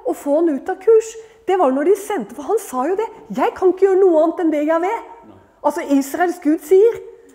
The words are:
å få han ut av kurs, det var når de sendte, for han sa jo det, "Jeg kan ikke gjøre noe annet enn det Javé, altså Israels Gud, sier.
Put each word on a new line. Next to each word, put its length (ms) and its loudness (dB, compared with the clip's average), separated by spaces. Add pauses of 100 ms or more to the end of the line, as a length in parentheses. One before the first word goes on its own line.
å 80 -4
få 240 -2
han 160 0
ut 160 -8
av 80 -8
kurs, 300 2 (380)
det 120 0
var 160 2
når 140 0
de 100 4
sendte, 380 -8
for 100 -12
han 160 -2
sa 240 -6
jo 80 -2
det, 120 -4 (280)
"Jeg 220 -2
kan 160 2
ikke 160 2
gjøre 100 2
noe 240 4
annet 160 -2
enn 140 0
det 160 -2
Javé, 240 0 (760)
altså 240 -4
Israels 520 0
Gud, 200 0
sier. 380 4 (340)